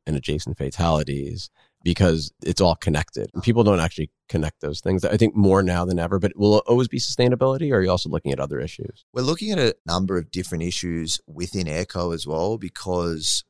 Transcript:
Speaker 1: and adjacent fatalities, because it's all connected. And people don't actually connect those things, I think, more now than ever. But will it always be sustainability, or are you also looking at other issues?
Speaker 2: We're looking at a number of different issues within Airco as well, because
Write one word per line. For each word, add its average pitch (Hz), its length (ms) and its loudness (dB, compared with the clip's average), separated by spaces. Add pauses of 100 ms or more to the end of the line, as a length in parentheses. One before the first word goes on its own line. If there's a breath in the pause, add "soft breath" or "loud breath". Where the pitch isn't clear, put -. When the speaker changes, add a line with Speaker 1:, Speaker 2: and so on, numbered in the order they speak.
Speaker 1:
and 78 120 -2
adjacent 73 400 -4
fatalities, 71 920 -2 (360)
because 82 460 2 (120)
it's - 180 -2
all 85 140 4
connected. - 580 -2
And 90 100 -6
people 117 200 4
don't 101 160 4
actually 80 300 -2 (200)
connect 76 320 -2
those 73 200 -6
things, 90 240 0
I - 100 2
think, 113 200 4
more 98 280 6
now 90 220 2
than 90 140 0
ever. 87 200 0
But 92 160 -2
will 104 220 4
it - 100 2
always 120 220 2
be 131 100 -4
sustainability, 131 720 0
or 117 60 4
are 95 40 4
you 92 80 2
also 90 200 0
looking 71 240 -2
at 65 80 -4
other 71 180 -4
issues? - 540 -10
Speaker 2:
We're 123 80 -4
looking 175 300 -2
at 185 80 0
a 120 140 2 (120)
number 92 320 0
of 80 140 -4
different 87 340 -4
issues 85 640 -4
within 87 400 -6
Airco 87 460 -4
as 76 140 -8
well, 87 300 -2
because 87 920 -4